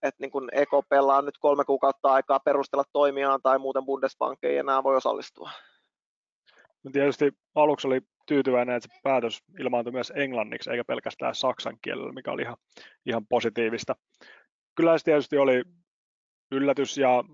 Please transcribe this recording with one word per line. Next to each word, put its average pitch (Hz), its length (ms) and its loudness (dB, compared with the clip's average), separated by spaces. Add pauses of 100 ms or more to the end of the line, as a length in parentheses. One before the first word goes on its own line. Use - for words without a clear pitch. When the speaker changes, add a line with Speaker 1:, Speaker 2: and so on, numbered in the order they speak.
Speaker 1:
että, 135 180 -4
niin 135 100 -8
kuin, 131 220 -6
E 143 140 2
K - 40 -10 (180)
P:lla 139 280 4
on 139 80 2
nyt 143 140 -10
kolme 143 260 2
kuukautta 139 480 0
aikaa 135 280 2
perustella 139 520 0
toimiaan 139 500 2
tai 135 160 2
muuten 135 260 -4
Bundesbank 131 580 -4
ei 143 140 0
enää 139 260 0
voi 135 140 2
osallistua? - 540 -6 (1300)
Speaker 2:
No, 135 60 -14
tietysti 139 420 2 (220)
aluksi 151 320 2
oli 131 140 2 (260)
tyytyväinen, 123 500 2
että 117 180 -8
se - 80 -20
päätös 123 400 0 (160)
ilmaantui 120 340 -4
myös 123 240 -6
englanniksi 120 540 -6
eikä 120 140 -4
pelkästään 123 500 -6
saksan - 480 -6
kielellä, 135 300 -8
mikä 131 200 -10
oli 135 100 -6
ihan, 120 140 -10 (500)
ihan 117 200 -4
positiivista. 113 720 -2 (800)
Kyllä 165 240 2
se - 60 -6
tietysti 147 340 2
oli 131 240 4 (920)
yllätys 135 460 -2
ja 127 360 2